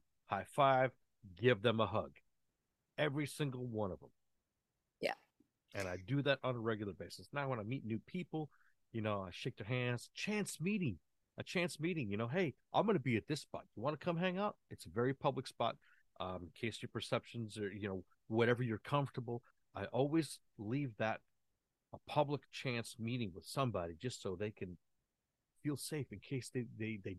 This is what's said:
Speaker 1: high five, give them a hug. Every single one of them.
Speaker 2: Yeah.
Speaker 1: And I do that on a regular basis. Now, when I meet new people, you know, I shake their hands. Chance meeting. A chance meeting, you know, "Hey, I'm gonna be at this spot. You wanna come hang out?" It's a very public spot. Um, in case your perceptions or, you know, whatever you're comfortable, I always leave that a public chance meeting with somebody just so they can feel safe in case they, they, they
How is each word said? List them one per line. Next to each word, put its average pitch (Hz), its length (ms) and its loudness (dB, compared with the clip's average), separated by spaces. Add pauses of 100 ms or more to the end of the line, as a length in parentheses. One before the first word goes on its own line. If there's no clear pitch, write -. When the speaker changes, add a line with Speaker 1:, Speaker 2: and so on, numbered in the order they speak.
(280)
Speaker 1:
high 95 180 -2 (100)
five, 131 360 6 (480)
give 113 220 8
them 113 180 6
a 110 60 6
hug. 92 260 0 (840)
Every 143 300 2
single 127 400 -2
one 107 240 0
of 80 80 -6
them. - 100 -18 (880)
Speaker 2:
Yeah. - 140 0 (600)
Speaker 1:
And 98 120 0
I 90 180 -2
do 135 180 2
that 139 200 4
on 127 120 0
a 117 40 -4
regular 107 340 0
basis. - 400 -12
Now, 143 160 -2
when 120 100 0
I 101 40 -4
meet 120 220 -4
new 110 220 0
people, 156 420 -4 (440)
you 113 80 -2
know, 104 200 0
I 92 100 -6
shake - 260 -6
their 104 100 -8
hands. 123 460 0
Chance - 480 -4
meeting. 175 360 0 (400)
A - 60 -4
chance 175 360 -2
meeting, 156 300 0
you 101 80 0
know, 117 100 0
"Hey, 165 260 0 (200)
I'm 160 120 6
gonna 208 140 4
be 123 160 2
at 101 120 2
this 151 140 -2
spot. - 240 -10 (100)
You 104 60 -8
wanna 147 160 -2
come 170 200 -2
hang 180 200 0
out?" 202 200 -2 (120)
It's - 160 -12
a 85 40 -14
very 120 240 2
public 135 340 0
spot. - 300 0 (420)
Um, 92 240 -4
in 82 80 -10
case - 300 -6
your 123 80 -8
perceptions 113 680 -4
or, 101 140 -2
you 101 160 -4
know, 95 160 -4 (240)
whatever 117 340 6
you're 110 180 0
comfortable, 123 600 -2 (320)
I 98 120 -4
always 143 540 2 (180)
leave 117 400 -2
that 110 240 0 (720)
a - 60 -12
public 143 520 0
chance 120 480 -4
meeting 117 340 -2
with 101 120 -14
somebody 98 500 0
just 123 260 -6
so 95 140 -2
they 104 160 -2
can 90 260 -8 (840)
feel 143 140 0
safe - 340 -6
in 101 80 -8
case 131 300 -4
they, 123 160 -2 (120)
they, 110 260 -2
they 98 160 -6